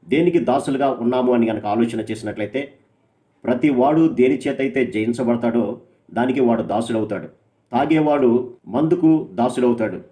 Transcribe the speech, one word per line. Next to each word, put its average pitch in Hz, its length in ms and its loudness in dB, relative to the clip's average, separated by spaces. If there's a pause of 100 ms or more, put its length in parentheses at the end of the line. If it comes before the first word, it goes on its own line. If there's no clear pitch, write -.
దేనికి 170 320 2
దాసులుగా 135 520 0
ఉన్నాము 123 420 0
అని 117 140 2
కనుక 107 180 -4
ఆలోచన 113 360 0
చేసినట్లయితే, 107 720 -8 (680)
ప్రతి 123 260 2
వాడు 143 380 4
దేని 127 300 2
చేతైతే 131 480 -2
జయించబడతాడో 117 960 -2 (320)
దానికి 127 260 0
వాడు 117 220 2
దాసుడవుతాడు. 104 680 -4 (420)
తాగేవాడు 143 840 2 (140)
మందుకు 160 680 2
దాసుడవుతాడు. 117 680 0 (100)